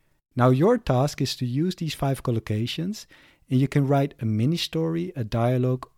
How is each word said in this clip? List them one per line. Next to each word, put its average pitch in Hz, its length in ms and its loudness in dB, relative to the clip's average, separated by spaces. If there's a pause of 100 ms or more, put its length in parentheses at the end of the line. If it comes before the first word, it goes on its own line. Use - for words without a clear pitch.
(340)
now 123 140 4
your 165 300 4
task 135 420 0
is 135 160 -2
to - 80 -6
use 143 300 -2
these 160 200 -6
five 139 280 -2
collocations, 120 840 -4 (460)
and 127 100 4
you 135 80 2
can 139 180 2
write 139 340 0
a - 40 -8
mini 113 320 2
story, 165 580 -4
a 127 80 -6
dialogue, 123 640 0 (120)